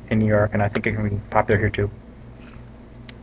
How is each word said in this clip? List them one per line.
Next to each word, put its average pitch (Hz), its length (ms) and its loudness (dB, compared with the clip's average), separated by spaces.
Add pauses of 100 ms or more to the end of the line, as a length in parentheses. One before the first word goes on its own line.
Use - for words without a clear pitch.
(120)
in 110 80 4
New 110 80 4
York, 107 260 4
and 104 80 0
I 101 80 2
think 110 160 -2
it 110 100 2
can 107 140 -2
be 101 100 -2 (120)
popular 107 280 4
here 104 120 2
too. 101 180 -2 (1300)